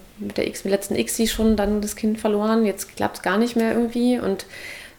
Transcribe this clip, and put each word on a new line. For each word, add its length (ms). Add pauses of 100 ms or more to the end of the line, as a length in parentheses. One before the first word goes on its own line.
(200)
mit 180
der 100
X-, 180
mit 80
letzten 220
ixi 320
schon 280
dann 240
das 160
Kind 240
verloren, 460
jetzt 300
klappt's 260
gar 160
nicht 180
mehr 180
irgendwie. 440
Und 300 (520)